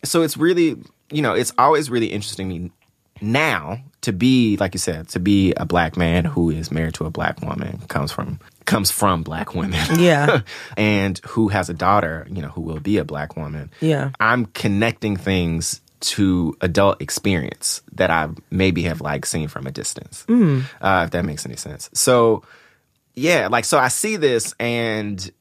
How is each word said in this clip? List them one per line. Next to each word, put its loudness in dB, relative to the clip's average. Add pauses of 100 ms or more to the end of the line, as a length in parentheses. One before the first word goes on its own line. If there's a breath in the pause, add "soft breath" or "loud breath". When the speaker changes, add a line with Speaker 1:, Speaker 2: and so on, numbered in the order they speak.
Speaker 1:
So 2
it's 0
really, 2 (340)
you -2
know, 2
it's 0
always 4
really 0
interesting -6
me -8 (480)
now 0 (200)
to -2
be, 4
like 0
you -4
said, -6
to -4
be 4
a -4
black 0
man 2
who 0
is -4
married -2
to -6
a -6
black -4
woman, -8
comes -4
from, -8 (260 soft breath)
comes 2
from 2
black -8
women. -2 (200)
Speaker 2:
Yeah. 4 (180)
Speaker 1:
<laughs> -12
And 2
who 0
has 0
a -6
daughter, 0
you -8
know, -10
who -10
will -8
be 0
a 0
black -8
woman. -10 (100)
Speaker 2:
Yeah. 0
Speaker 1:
I'm 4
connecting -2
things -2 (180)
to 0
adult 2
experience -4 (120)
that 2
I 0 (220)
maybe 2
have, -4
like, -6
seen -4
from -10
a -8
distance, -12
Speaker 2:
Mm. 4 (140 loud breath)
Speaker 1:
uh, 2
if -8
that -2
makes -8
any -10
sense. -14
So, 4 (720 soft breath)
yeah, 2
like, 2
so 4
I 4
see -2
this 2
and -4 (120)